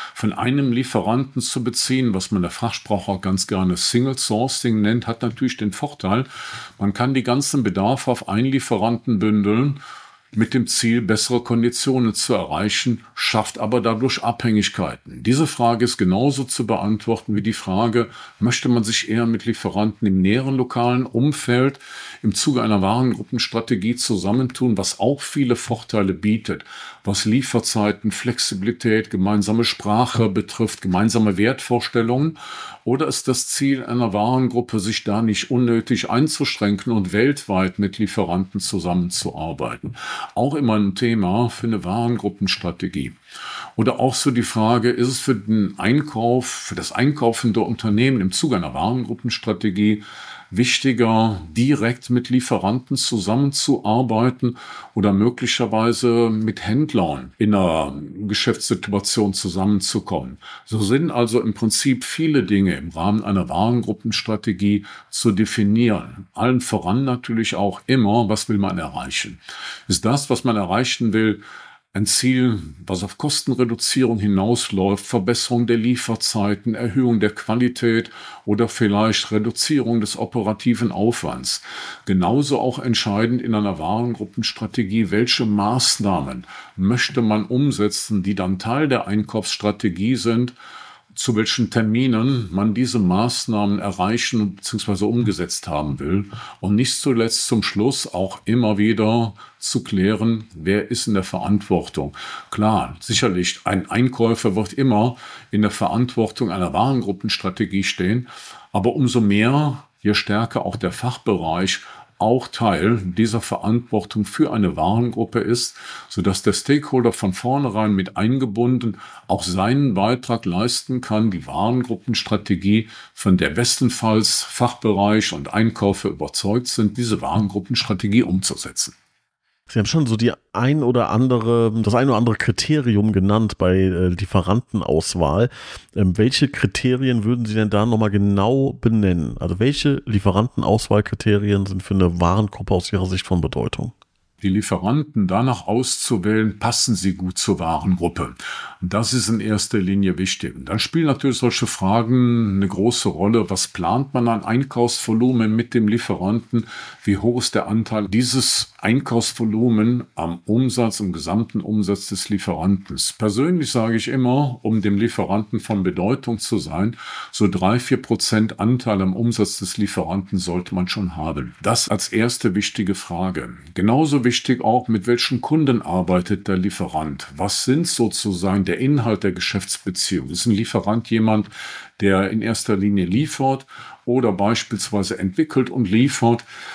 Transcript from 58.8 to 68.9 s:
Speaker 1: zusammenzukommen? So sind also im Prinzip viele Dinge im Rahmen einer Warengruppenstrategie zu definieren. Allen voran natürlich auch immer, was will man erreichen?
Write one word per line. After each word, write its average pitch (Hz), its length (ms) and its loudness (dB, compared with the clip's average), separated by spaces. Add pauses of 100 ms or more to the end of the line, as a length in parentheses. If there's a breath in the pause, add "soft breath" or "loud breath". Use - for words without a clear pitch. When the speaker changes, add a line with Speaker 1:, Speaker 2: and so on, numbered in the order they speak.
Speaker 1:
zusammenzukommen? 92 1040 -2 (260 loud breath)
So 110 160 -4
sind 135 300 2
also 120 320 2
im 107 100 -2
Prinzip 117 500 0
viele 151 420 0
Dinge 95 320 2
im 71 120 -10
Rahmen 90 360 0
einer 98 240 0
Warengruppenstrategie 104 1400 0 (240 loud breath)
zu - 220 0
definieren. 104 1000 0
Allen 123 280 0
voran 110 440 -2
natürlich 120 500 -2
auch 95 320 -2
immer, 113 420 2
was 104 200 -2
will 107 100 2
man 92 200 -2
erreichen? - 600 -8 (460 loud breath)